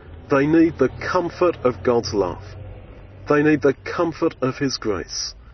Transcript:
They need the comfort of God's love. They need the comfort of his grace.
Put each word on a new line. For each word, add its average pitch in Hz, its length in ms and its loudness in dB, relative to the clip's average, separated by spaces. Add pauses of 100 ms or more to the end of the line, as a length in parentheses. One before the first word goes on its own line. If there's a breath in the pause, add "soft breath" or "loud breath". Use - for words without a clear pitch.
(300 loud breath)
They 139 160 4
need 160 320 4
the 127 120 2
comfort 175 720 -2
of 120 180 0
God's 117 320 0
love. 95 300 -2 (840)
They 147 140 4
need 151 220 4
the 139 100 4
comfort - 680 -4
of 131 200 -4
his 135 180 -2
grace. - 560 -6 (200 soft breath)